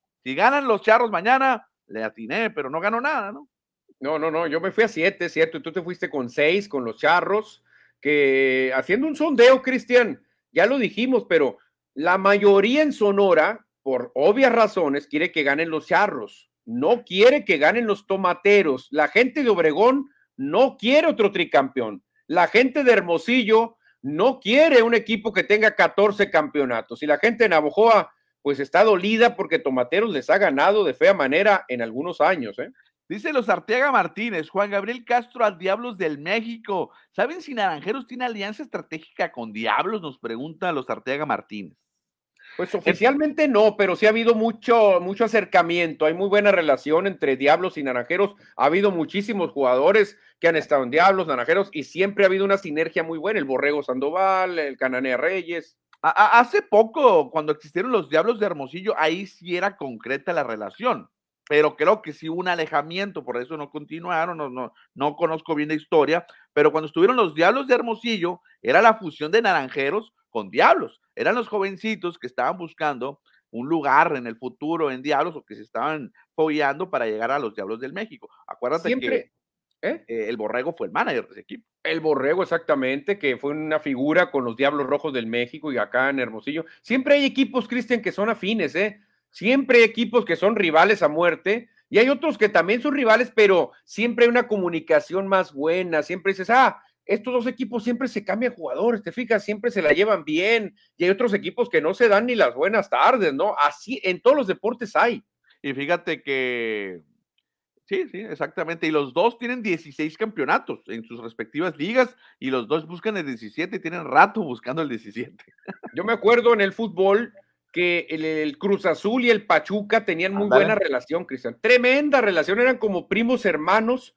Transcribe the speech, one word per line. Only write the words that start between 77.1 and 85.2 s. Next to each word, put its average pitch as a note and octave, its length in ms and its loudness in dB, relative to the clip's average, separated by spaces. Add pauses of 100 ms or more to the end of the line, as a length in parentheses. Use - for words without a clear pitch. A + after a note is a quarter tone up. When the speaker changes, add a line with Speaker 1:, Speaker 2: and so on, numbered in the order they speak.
Speaker 1:
a C#3+ 80 -2
los A2 160 -8
Diablos G#2 240 -8
del C3 120 -12
México. G3 380 -14 (160)
Acuérdate E3 420 -4
Speaker 2:
Siempre, A#3+ 440 -2 (500)
Speaker 1:
que, F#3 60 -4
Speaker 2:
¿eh? D#4+ 180 -8
Speaker 1:
eh, A2+ 220 -6
el A#2 80 -6
Borrego B2 380 -6
fue - 120 -8
el D#2+ 60 -12
manager D3 340 -4
de - 60 -20
ese - 80 -20
equipo. - 260 -20 (160)
Speaker 2:
El D#3+ 180 -4
Borrego, D#3 440 0
exactamente, C#3+ 720 -2
que C3+ 180 -2
fue C#3 140 -6
una D#3 300 -4
figura D3+ 500 0
con C3 140 -2
los A#2 120 -6
Diablos C#3 300 -2
Rojos C#3+ 260 -4
del A#2+ 140 -6